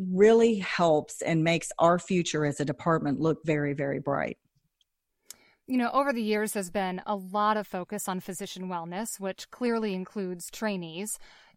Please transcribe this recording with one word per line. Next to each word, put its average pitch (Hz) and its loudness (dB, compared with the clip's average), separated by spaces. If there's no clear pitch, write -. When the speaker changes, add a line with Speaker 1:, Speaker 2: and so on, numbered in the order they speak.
Speaker 1:
really 220 6
helps 165 2
and 160 2
makes 165 0
our 175 6
future 165 0
as 143 -2
a 143 0
department 151 0
look 151 0
very, 147 0
very 139 -4
bright. 143 -2
Speaker 2:
You 254 -2
know, 240 2
over 277 2
the 233 -2
years, 214 0
there's 190 -4
been 185 -2
a 208 -2
lot 208 0
of 208 -4
focus 190 -6
on 185 -4
physician 185 -10
wellness, 175 -8
which 190 -8
clearly 226 -2
includes 185 -6
trainees. 185 -6